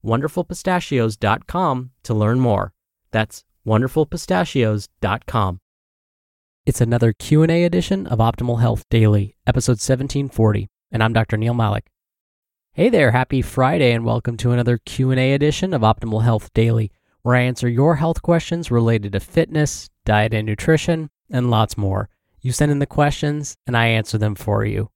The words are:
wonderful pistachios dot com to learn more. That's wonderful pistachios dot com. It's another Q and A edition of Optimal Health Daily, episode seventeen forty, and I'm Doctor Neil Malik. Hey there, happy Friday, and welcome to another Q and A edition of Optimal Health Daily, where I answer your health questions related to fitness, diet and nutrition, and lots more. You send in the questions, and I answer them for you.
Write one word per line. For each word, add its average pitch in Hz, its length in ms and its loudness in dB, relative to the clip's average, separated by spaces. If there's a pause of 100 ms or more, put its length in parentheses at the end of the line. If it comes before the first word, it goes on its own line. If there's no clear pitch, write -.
wonderful 139 420 -2
pistachios 147 720 -2
dot 107 300 -2
com 135 460 -2 (100)
to 117 140 -4
learn 107 240 2
more. 101 340 0 (380)
That's - 320 -4 (200)
wonderful 127 440 0
pistachios 135 840 -2 (100)
dot 104 280 -4
com. 95 320 -2 (1040)
It's 123 160 -2
another 117 320 2
Q 151 300 2
and 165 80 2
A 170 120 2
edition 180 440 -2
of 113 100 -2
Optimal 117 420 0
Health 113 300 0
Daily, 104 460 2 (100)
episode 120 340 0
seventeen 135 480 -2
forty, 104 420 0 (220)
and 113 120 0
I'm 113 100 0
Doctor 110 240 0
Neil 117 160 -2
Malik. 107 320 -2 (880)
Hey 202 160 2
there, 151 220 4
happy 127 320 0
Friday, 135 480 0
and 117 120 0
welcome 117 340 -2
to 120 160 0
another 120 260 0
Q 131 320 -2
and 127 80 2
A 131 140 2
edition 151 380 0
of 131 120 0
Optimal 110 400 0
Health 113 320 0
Daily, 113 360 2 (300)
where 123 140 0
I 123 60 4
answer 123 280 -2
your 139 280 2
health 165 260 -2
questions 170 480 -2
related 113 400 0
to 98 80 -2
fitness, - 680 -2 (160)
diet 107 300 2
and 110 140 -2
nutrition, 160 640 0 (180)
and 123 220 0
lots 110 260 2
more. 101 320 -2 (320)
You 127 100 -4
send 147 200 0
in 143 80 0
the - 80 -2
questions, 147 680 -2 (120)
and 120 100 0
I 117 80 2
answer 113 320 0
them 107 160 0
for 107 320 -2
you. 104 300 -4